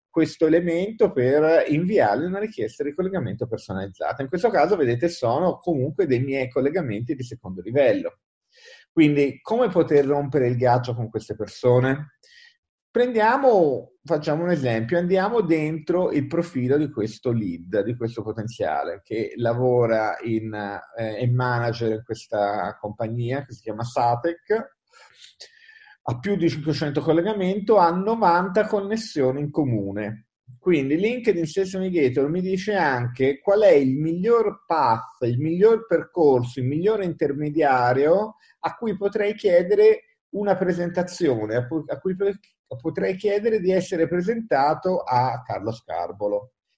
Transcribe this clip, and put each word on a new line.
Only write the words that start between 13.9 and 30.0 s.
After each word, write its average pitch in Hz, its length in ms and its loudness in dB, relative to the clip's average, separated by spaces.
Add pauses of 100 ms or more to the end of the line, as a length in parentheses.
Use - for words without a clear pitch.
facciamo 156 380 -2
un 180 80 0
esempio, 123 460 0
andiamo 190 440 2
dentro 160 720 0
il 131 160 0
profilo 139 500 -2
di 151 120 0
questo 110 440 -4
lead, 92 480 -4
di 120 160 -6
questo 113 260 -6
potenziale 98 800 -6
che 110 320 -6
lavora 117 840 0
in, 110 320 -4 (440)
eh, 110 200 -6
è 123 100 -2
manager 120 640 0
in 110 140 -6
questa 104 760 -4
compagnia 117 640 -6
che - 80 -20
si - 120 -16
chiama 110 200 -8
Satec, 139 920 -2 (1300)
ha 123 120 -4
più 202 160 -4
di 170 120 0
cinquecento 147 540 -2
collegamenti, 190 720 0
ha 180 180 6
novanta 190 800 2
connessioni 196 720 -2
in 147 80 -4
comune. 107 800 -4 (320)